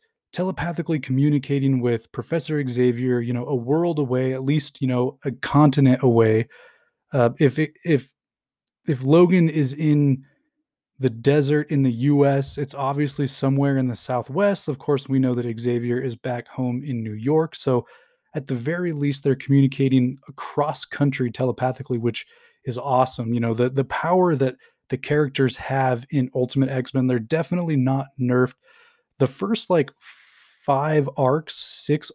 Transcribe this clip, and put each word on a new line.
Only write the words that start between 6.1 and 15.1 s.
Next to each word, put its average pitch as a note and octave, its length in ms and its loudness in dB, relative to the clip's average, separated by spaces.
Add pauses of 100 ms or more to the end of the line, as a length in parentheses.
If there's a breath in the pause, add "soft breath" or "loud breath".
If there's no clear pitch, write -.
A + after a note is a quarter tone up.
Uh, B2 280 2
if C#3+ 180 2
it, D#3 140 -2 (120)
if, D3+ 240 0 (800)
if B2+ 140 -2
Logan E3 480 6
is D3 240 0
in D3 500 2 (760 soft breath)
the C3 100 2
desert C#3+ 640 2
in C#3+ 100 2
the B2+ 100 2
U C#3+ 320 4
S, C#3 360 0
it's C#3 160 -6
obviously C#3 500 -4
somewhere C#3 520 0
in C3 100 0
the A#2 80 -6
Southwest. D#3 720 -4
Of C#3 100 -4
course, C#3 320 -2
we C3+ 80 2